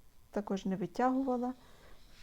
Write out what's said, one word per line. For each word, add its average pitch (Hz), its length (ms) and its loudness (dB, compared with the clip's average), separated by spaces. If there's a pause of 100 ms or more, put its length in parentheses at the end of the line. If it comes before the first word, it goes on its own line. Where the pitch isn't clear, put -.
(300)
Також 202 340 -2
не 190 120 2
витягувала. 254 760 2 (680)